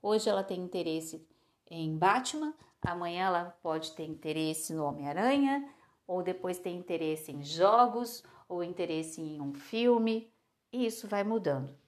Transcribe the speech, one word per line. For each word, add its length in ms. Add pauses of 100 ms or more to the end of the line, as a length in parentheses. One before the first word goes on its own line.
Hoje 280
ela 160
tem 160
interesse 640 (420)
em 300
Batman, 560 (260)
amanhã 460
ela 340
pode 300
ter 140
interesse 680
no 120
Homem-Aranha, 840 (380)
ou 160
depois 380
tem 160
interesse 560
em 100
jogos, 800 (260)
ou 140
interesse 580
em 200
um 120
filme, 800 (400)
e 140
isso 220
vai 160
mudando. 520 (120)